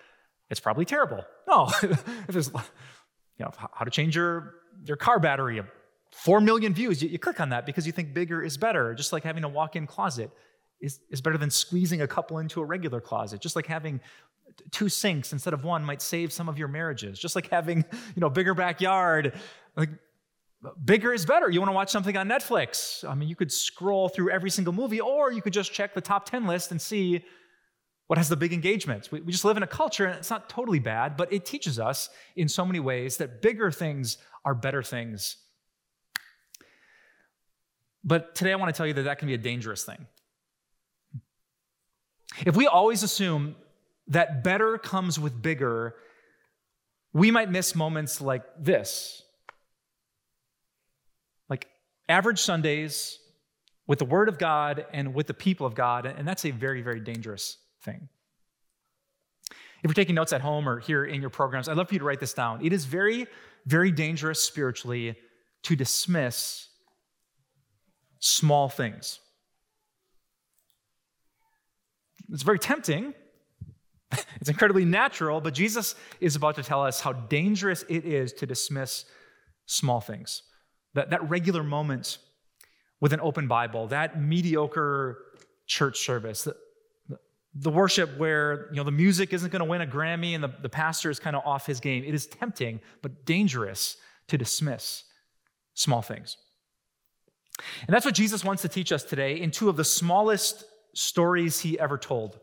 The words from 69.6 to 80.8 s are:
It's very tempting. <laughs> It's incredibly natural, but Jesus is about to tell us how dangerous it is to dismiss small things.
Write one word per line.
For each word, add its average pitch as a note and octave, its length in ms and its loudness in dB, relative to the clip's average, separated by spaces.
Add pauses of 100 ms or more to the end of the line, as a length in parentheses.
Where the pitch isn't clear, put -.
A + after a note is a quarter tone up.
It's D3 100 -4
very G3 180 4
tempting. B3 540 -2 (1000)
<laughs> - 120 -2 (160)
It's D3 100 -2
incredibly F#3+ 360 6
natural, E3+ 560 2
but D3+ 120 -4
Jesus G#3+ 420 0 (240)
is D#3+ 160 2
about D3+ 200 0
to D3 80 -6
tell C#3 200 0
us C3 180 -2
how C3 120 -2
dangerous F3 760 0
it E3 160 -2
is C3+ 280 0
to - 120 -6
dismiss B2+ 600 -6 (600)
small B2 360 0
things. - 420 -10 (500)